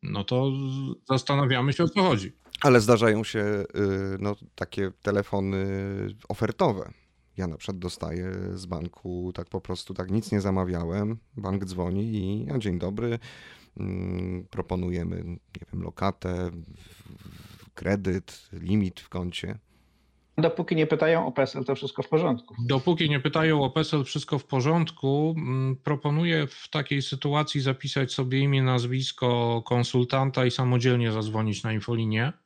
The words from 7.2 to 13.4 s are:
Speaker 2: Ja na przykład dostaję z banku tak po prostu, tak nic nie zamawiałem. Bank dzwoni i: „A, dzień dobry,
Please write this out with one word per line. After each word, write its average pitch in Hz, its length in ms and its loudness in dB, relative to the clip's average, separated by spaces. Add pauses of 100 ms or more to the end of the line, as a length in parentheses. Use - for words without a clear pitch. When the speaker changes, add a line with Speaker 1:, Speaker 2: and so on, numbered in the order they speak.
Speaker 2:
Ja 92 100 -4
na 80 100 -6
przykład 95 220 -8
dostaję 90 540 -6 (220)
z 92 120 -12
banku 87 680 -8
tak - 140 -10
po 95 120 -6
prostu, - 340 -10
tak 92 160 -6
nic 110 220 -2
nie 104 80 2
zamawiałem. 95 760 -2 (180)
Bank 98 280 -4
dzwoni 92 520 -2
i: 104 340 -4
„A, 139 80 0
dzień 101 200 -2
dobry, 110 400 -2 (580)